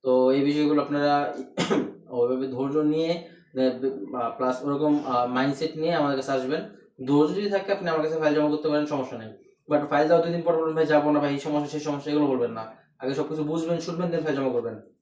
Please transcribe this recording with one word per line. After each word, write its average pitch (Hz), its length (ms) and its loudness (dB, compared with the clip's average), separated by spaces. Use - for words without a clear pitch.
তো 127 280 4
এই 139 100 4
বিষয়গুলো 147 420 2
আপনারা 143 520 0
<coughs> - 520 -2
ওইভাবে 127 380 0
ধৈর্য 135 320 -2
নিয়ে, 160 500 0
আহ, 127 1080 -4
প্লাস 127 260 -2
ওরকম, 143 440 0
আহ, 123 200 2
মাইন্ডসেট 139 500 -2
নিয়ে 165 180 0
আমাদের 143 220 2
কাছে 135 160 -4
আসবেন। 131 360 -2
ধৈর্য 147 280 4
যদি 202 160 -2
থাকে 196 220 0
আপনি 180 160 -2
আমার 156 140 0
কাছে 156 180 -2
ফাইল 151 140 2
জমা 151 160 2
করতে 151 180 -2
পারেন, 147 180 2
সমস্যা 131 320 -6
নেই। 110 100 -12
But 147 160 2
ফাইল 151 220 2
দেওয়ার 165 180 6
দুই 170 80 -2
দিন 170 80 -2
পর 165 140 2
বলবেন, 160 180 0
"ভাই 160 120 2
যাবো 147 240 4
না, 147 100 4
ভাই 143 120 0
এই 139 80 -2
সমস্যা, 147 280 -2
সেই 151 120 -6
সমস্যা", 147 300 -4
এগুলো 147 160 2
বলবেন 120 240 0
না। 113 240 -10
আগে 131 160 -4
সবকিছু 151 300 -4
বুঝবেন, 165 360 -2
শুনবেন, 170 300 -4
then 160 140 -2
ফাইল 139 120 -2
জমা 135 140 0
করবেন। 117 300 -4